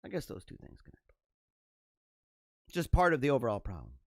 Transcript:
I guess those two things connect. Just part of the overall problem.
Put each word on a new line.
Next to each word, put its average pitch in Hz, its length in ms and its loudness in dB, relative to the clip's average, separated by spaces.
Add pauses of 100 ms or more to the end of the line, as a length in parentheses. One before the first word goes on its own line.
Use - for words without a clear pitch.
I - 40 -12
guess 175 160 -6
those - 180 -14
two - 140 -18
things - 240 -20
connect. - 320 -20 (1600)
Just 170 200 -4
part 175 220 6
of 151 80 2
the 131 80 2
overall 117 300 2
problem. 76 340 -12 (140)